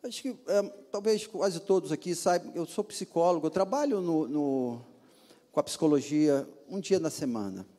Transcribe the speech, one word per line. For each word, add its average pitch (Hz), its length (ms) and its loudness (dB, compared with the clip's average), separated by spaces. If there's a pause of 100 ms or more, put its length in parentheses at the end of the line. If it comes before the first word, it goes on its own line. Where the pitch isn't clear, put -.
Acho 247 180 -10
que, 254 160 -6 (100)
é, 202 160 4 (280)
talvez 214 360 0
quase 170 340 0
todos 170 300 2
aqui 165 240 -2
saibam, 175 400 0
eu 165 120 -4
sou 202 180 -6
psicólogo, 170 640 0
eu 160 40 2
trabalho 202 500 0
no, 160 280 0
no, 131 540 -2 (680)
com - 100 0
a - 20 0
psicologia 147 840 2 (220)
um 190 100 -8
dia 190 220 0
na 160 80 -2
semana. 104 580 -6 (120)